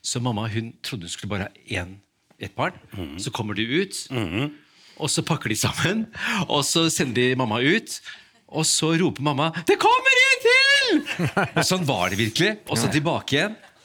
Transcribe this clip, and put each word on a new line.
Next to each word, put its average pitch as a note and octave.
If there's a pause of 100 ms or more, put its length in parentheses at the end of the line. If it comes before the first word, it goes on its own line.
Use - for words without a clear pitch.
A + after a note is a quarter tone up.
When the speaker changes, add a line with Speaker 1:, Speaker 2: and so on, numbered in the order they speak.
Speaker 1:
Så -
mamma, A2+
hun A2+ (100)
trodde F2
hun -
skulle G2+
bare G2+
ha -
en, F#2+ (440)
et -
barn. D#3+ (180)
Speaker 2:
Mhm. D#2
Speaker 1:
Så A#2+
kommer G#2
de A2
ut, E3+ (160)
Speaker 2:
Mhm. A#2 (460)
Speaker 1:
og D#3
så -
pakker -
de G#2+
sammen, G#3 (420)
og C#3
så E3
sender C3
de B2
mamma A#2+
ut, G3+ (480)
og D#3
så -
roper B2+
mamma, D3 (120)
«Det G4+
kommer B4+
en B4
til!» C5 (280)
Speaker 2:
<laughs> -
Speaker 1:
Og E3
sånn F3+
var F#2+
det G2
virkelig, E3 (100)
og -
så C3+
Speaker 2:
Ja. C#3+
Speaker 1:
tilbake C#3+
igjen, G#3+ (300)